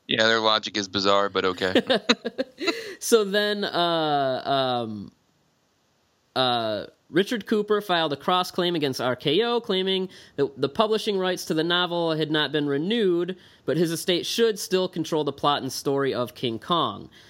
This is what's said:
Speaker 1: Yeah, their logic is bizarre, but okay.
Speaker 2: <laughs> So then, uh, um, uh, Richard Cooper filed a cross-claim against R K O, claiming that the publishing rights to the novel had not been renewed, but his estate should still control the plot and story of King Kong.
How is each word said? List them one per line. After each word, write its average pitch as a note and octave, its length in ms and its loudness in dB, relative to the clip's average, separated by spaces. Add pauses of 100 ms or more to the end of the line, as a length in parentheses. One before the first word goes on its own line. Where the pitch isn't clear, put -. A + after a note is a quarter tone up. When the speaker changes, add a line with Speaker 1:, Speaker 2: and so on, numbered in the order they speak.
Speaker 1:
Yeah, A2 200 4
their A2+ 140 4
logic G#2+ 340 0
is G2+ 140 -2
bizarre, G2+ 400 2
but F#2+ 160 0
okay. F#2+ 360 0
Speaker 2:
<laughs> A#3 200 0 (1000)
So A3 240 4
then, G#3 400 0
uh, D#3 840 0
um, A#2+ 680 -2 (1200)
uh, A#2 520 0 (220)
Richard G3+ 360 0
Cooper G#3 340 0
filed E3+ 320 0
a C#3 60 -2
cross-claim F3+ 580 0
against C#3 240 0
R B2 160 0
K D#3 280 2
O, A#3+ 180 0
claiming F#3+ 480 -2 (260)
that C#3 240 -2
the C3+ 80 0
publishing G#3+ 500 0
rights F#3 280 -2
to - 80 -4
the D#3 100 2
novel F3 480 0
had D#3 180 0
not D3+ 220 0
been D3 160 0
renewed, F3+ 680 0 (280)
but C3+ 120 0
his E3 140 2
estate E3 340 -2
should A3+ 340 0
still F#3 300 0
control D#3 340 -2
the D3 80 -2
plot C#3+ 300 0
and B2+ 100 -6
story C#3 420 -2
of A#2 220 -4
King A2+ 240 -4
Kong. A#2 500 -2 (200)